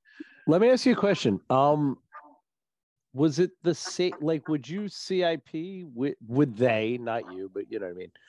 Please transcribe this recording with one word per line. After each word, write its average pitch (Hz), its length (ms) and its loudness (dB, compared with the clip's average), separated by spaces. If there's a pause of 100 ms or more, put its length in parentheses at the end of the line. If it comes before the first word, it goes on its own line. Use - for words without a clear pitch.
(460)
Let 165 140 4
me 233 100 6
ask 254 160 4
you 247 60 8
a - 40 4
question. 147 440 2 (100)
Um, 143 480 4 (1120)
was 143 260 0
it 180 140 2 (100)
the 170 120 0
sa-, - 360 -4 (100)
like, 156 280 -4
would 143 200 -4
you 202 200 -8
C 180 360 -4
I 165 120 0
P 180 480 -12
with, 135 320 -4 (100)
would 123 300 2
they, 117 420 2
not 117 280 -6
you, 92 260 -12
but 101 180 -10
you 113 80 -8
know 101 80 -8
what 90 60 -10
I 90 60 -14
mean, 87 140 -14 (160)